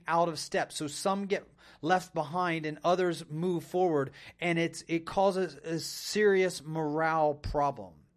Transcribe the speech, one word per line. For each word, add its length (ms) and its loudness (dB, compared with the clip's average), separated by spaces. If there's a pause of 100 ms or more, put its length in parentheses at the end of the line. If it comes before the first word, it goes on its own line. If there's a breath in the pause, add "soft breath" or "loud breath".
out 220 4
of 100 -6
step. 340 -2
So 160 -6
some 360 -2
get 240 -4 (320 loud breath)
left 320 0
behind 540 -2
and 180 -6
others 460 2
move 340 -2
forward, 460 2 (300 loud breath)
and 180 0
it's, 280 -2
it 200 -2
causes 580 0
a 140 -4
serious 840 2
morale 720 0
problem. 600 -2 (220)